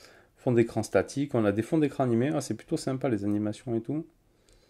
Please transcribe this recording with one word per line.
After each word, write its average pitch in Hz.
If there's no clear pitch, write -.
Fond -
d'écran 117
statique, 135
on 113
a 101
des 107
fonds 160
d'écran 143
animés. 123
Ah, 147
c'est -
plutôt -
sympa 131
les 101
animations 104
et 113
tout. 151